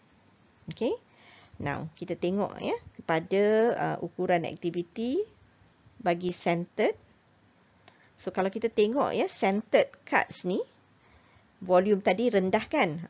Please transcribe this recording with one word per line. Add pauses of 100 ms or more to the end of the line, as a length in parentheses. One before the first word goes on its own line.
(760)
Okey. (640)
Now,
kita
tengok,
ya, (240)
kepada, (340)
uh,
ukuran
aktiviti (800)
bagi
centered. (1200)
So,
kalau
kita
tengok,
ya,
centered (160)
cuts
ni, (1040)
volume
tadi
rendah,
kan?